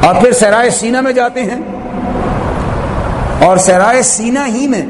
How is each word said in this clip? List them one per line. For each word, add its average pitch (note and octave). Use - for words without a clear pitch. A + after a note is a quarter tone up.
اور F3+
پھر A#3+
سرائے A3
سینا A#3
میں C4+
جاتے B3
ہیں، A#3+
اور F#3
سرائے F#3+
سینا B3
ہی B3
میں G#3+